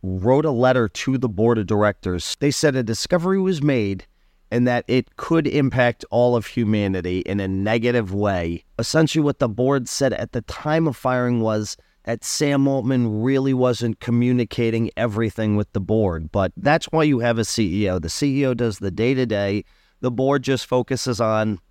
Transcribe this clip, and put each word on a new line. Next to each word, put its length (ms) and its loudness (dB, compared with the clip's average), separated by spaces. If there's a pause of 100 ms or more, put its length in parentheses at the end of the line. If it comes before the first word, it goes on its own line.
wrote 420 2
a 60 0
letter 380 2
to 300 -2
the 100 0
board 300 2
of 80 -2
directors. 720 -2
They 100 2
said 260 2
a 60 0
discovery 580 0
was 220 0
made 440 0 (440)
and 160 2
that 220 0
it 280 0
could 300 0
impact 640 0
all 260 4
of 100 -2
humanity 720 0
in 200 -4
a 80 -4
negative 640 0
way. 500 -2 (140)
Essentially, 440 2
what 180 0
the 80 0
board 400 0
said 240 0
at 200 -6
the 100 -4
time 440 -2
of 100 -2
firing 440 0
was 360 -2 (280)
that 200 -6
Sam 420 0
Altman 540 0
really 320 0
wasn't 480 0
communicating 960 0
everything 600 0
with 180 -2
the 60 -2
board. 520 0
But 240 0
that's 300 0
why 160 0
you 160 2
have 200 0
a 60 0
C 400 -2
E 60 0
O. 80 0
The 100 -4
C 320 -2
E 60 2
O 80 0
does 240 -2
the 120 -4
day-to-day. 760 0 (360)
The 100 0
board 340 0
just 200 -2
focuses 560 -2
on 380 0 (120)